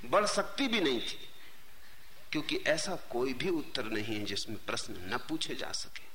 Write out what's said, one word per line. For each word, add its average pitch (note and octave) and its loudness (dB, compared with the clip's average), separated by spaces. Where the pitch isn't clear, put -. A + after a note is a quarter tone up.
बढ़ F#3 6
सकती A#3+ 2
भी A3+ 4
नहीं C3 4
थी, - -4
क्योंकि D3 0
ऐसा E3 2
कोई B2+ 0
भी C#3 0
उत्तर D3 0
नहीं G#2+ 0
है G#2 0
जिसमें G2+ -2
प्रश्न G2+ -2
न - 0
पूछे D#3 -2
जा - -4
सके। - -6